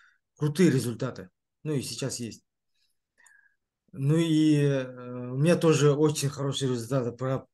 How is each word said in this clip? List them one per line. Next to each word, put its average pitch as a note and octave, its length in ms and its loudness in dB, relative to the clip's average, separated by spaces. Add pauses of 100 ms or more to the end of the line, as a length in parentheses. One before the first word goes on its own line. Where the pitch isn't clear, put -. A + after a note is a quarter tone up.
(360)
крутые D3+ 340 2
результаты. A#2 600 -4 (320)
Ну D3+ 100 -6
и - 100 -2
сейчас A#2+ 380 -8
есть. A2+ 240 -12 (1500)
Ну C#3 240 0
и, D#3 400 4
э, C#3 300 2 (460)
у C3 40 -6
меня E3 200 4
тоже D3 360 4
очень D3 360 0
хорошие C3+ 420 -4
результаты A#2+ 420 -2
про, C3 420 -6